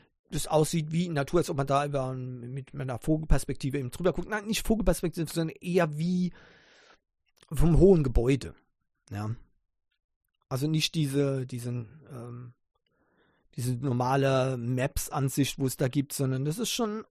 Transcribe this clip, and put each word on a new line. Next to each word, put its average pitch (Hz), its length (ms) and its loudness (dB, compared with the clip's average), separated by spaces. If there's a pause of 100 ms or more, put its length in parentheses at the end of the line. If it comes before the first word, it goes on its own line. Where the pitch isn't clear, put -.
(300)
Das - 180 -4
aussieht 160 460 0
wie 175 140 0
in 170 60 -6
Natur, 147 260 0
als 156 100 0
ob 160 80 -4
man 135 100 0
da 139 180 2
über, 135 280 -4
mit, 127 600 -10
mit 139 80 -8
einer 127 180 -6
Vogelperspektive 147 760 0
eben 123 140 -6
drüber 180 220 0
guckt. - 160 -6
Nein, 208 160 -6
nicht 220 200 -4
Vogelperspektive, 180 640 0
sondern 160 300 -4
eher 170 380 0
wie 180 340 -2 (1200)
vom 151 280 6
hohen 175 240 8
Gebäude, 127 520 2 (540)
ja. 104 260 -6 (1120)
Also 135 200 -2
nicht 160 280 0
diese, 139 500 0
diesen, 123 560 -8 (100)
ähm, 120 420 -14 (1000)
diese 127 200 -2
normale 131 840 2
Maps-Ansicht, 131 1000 -2
wo 139 60 0
es 127 120 -2
da 135 100 0
gibt, 139 260 -2
sondern 131 320 -2
das 160 140 -4
ist 226 100 -4
schon, 220 420 -4